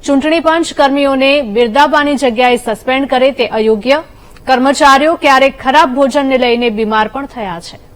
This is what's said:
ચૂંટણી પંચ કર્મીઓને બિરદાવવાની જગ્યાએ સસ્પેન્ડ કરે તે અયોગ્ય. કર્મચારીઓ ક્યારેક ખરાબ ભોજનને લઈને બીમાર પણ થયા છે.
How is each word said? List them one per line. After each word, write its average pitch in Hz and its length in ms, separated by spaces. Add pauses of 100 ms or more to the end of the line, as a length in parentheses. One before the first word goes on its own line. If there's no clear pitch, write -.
ચૂંટણી 302 340
પંચ 320 340
કર્મીઓને 277 680
બિરદાવવાની 269 720
જગ્યાએ 247 400
સસ્પેન્ડ 254 540
કરે 262 220
તે 240 160
અયોગ્ય. 220 560 (440)
કર્મચારીઓ 269 680
ક્યારેક 269 380 (100)
ખરાબ 269 320
ભોજનને 269 420
લઈને 240 320
બીમાર 214 380
પણ 269 180
થયા 190 340
છે. - 360